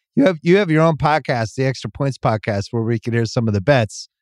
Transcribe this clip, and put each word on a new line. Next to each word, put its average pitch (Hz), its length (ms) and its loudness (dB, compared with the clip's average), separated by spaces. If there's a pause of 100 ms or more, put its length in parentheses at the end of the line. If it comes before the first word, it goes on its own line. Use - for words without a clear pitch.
(160)
you 277 100 4
have, 185 160 2
you 175 160 4
have 196 140 0
your 156 120 4
own 165 140 4
podcast, 143 580 0
the 131 100 -2
Extra 123 240 -4
Points 139 280 -6
Podcast, 110 540 -2
where 113 120 -2
we 117 160 -2
can 117 140 -6
hear 117 120 0
some 117 220 -2
of 107 60 0
the 101 80 -2
bets, - 460 0 (140)